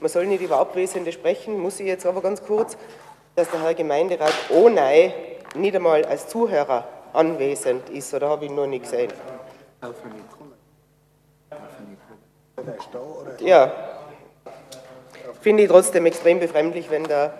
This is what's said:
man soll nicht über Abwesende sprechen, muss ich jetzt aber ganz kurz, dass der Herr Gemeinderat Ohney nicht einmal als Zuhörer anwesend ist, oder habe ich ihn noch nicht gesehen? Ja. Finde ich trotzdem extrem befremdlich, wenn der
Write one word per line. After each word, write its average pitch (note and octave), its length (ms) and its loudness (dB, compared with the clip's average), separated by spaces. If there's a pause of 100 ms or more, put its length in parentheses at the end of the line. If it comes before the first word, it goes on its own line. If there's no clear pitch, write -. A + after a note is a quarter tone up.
man D#3+ 100 -2
soll F3 160 0
nicht G3 160 -2
über D#3+ 160 0
Abwesende F3+ 540 -2
sprechen, G#3 440 -4
muss F#3+ 220 -6
ich G3+ 80 -8
jetzt F#3 180 -4
aber F#3 160 -2
ganz F#3+ 220 -4
kurz, G#3+ 340 -4 (600)
dass F3 140 0
der D#3+ 140 -4
Herr E3 100 0
Gemeinderat D#3+ 580 0 (180)
Ohney E3+ 600 6 (440)
nicht F#3+ 180 0
einmal E3 300 2
als - 240 -6
Zuhörer D3 580 0 (260)
anwesend C#3 800 0
ist, C#3 240 -10
oder C#3 140 -2
habe D3+ 160 -4
ich C#3+ 80 -8
ihn - 20 -8
noch C#3+ 140 -2
nicht B2+ 160 -8
gesehen? A#2+ 280 -4 (4000)
Ja. D#3+ 320 6 (1700)
Finde G#3+ 240 6
ich F#3+ 40 4
trotzdem E3+ 380 6
extrem E3+ 320 4
befremdlich, E3 520 -2
wenn D3+ 120 -2
der D3+ 380 -2